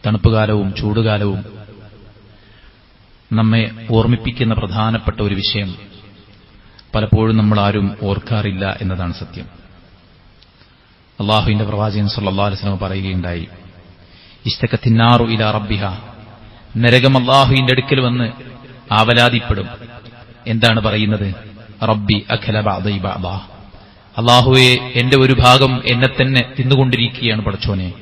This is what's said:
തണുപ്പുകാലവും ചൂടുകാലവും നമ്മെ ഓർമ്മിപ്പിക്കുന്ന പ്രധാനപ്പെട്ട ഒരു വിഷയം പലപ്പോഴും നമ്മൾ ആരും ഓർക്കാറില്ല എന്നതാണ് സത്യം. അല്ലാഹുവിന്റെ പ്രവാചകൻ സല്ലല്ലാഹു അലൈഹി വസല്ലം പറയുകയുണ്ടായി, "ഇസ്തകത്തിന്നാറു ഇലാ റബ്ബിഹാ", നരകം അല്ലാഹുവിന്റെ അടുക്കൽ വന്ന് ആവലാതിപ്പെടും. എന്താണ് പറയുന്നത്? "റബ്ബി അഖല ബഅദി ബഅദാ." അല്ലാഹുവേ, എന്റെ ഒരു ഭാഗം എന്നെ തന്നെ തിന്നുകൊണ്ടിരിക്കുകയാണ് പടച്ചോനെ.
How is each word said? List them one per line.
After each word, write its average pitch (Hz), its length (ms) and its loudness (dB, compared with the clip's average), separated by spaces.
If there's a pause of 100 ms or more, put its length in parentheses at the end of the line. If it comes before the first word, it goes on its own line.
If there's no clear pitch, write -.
തണുപ്പുകാലവും 107 720 0
ചൂടുകാലവും 104 640 -2 (1900)
നമ്മെ 110 380 2 (200)
ഓർമ്മിപ്പിക്കുന്ന 113 600 0
പ്രധാനപ്പെട്ട 110 680 -2
ഒരു 101 140 0
വിഷയം 98 400 -4 (1200)
പലപ്പോഴും 110 420 2
നമ്മൾ 107 220 4
ആരും 101 440 0
ഓർക്കാറില്ല 98 760 -4
എന്നതാണ് 92 320 -4
സത്യം. - 320 -14 (1700)
അല്ലാഹുവിന്റെ 107 460 0
പ്രവാചകൻ 104 440 -2
സല്ലല്ലാഹു 101 380 -2
അലൈഹി 98 140 -6
വസല്ലം 98 180 -4
പറയുകയുണ്ടായി, 92 680 -6 (1000)
"ഇസ്തകത്തിന്നാറു 117 760 2
ഇലാ 110 280 0
റബ്ബിഹാ", 101 460 -4 (800)
നരകം 123 400 4
അല്ലാഹുവിന്റെ 131 540 4
അടുക്കൽ 131 280 0
വന്ന് 123 520 -4 (420)
ആവലാതിപ്പെടും. 117 760 2 (800)
എന്താണ് 113 340 2
പറയുന്നത്? 104 540 -2 (480)
"റബ്ബി 104 480 0
അഖല 107 280 -2
ബഅദി 101 380 -2
ബഅദാ." 95 440 -6 (760)
അല്ലാഹുവേ, 127 800 4
എന്റെ 127 220 2
ഒരു 131 160 4
ഭാഗം 127 520 4
എന്നെ 127 220 2
തന്നെ 131 360 0 (160)
തിന്നുകൊണ്ടിരിക്കുകയാണ് 120 840 0
പടച്ചോനെ. 95 600 -4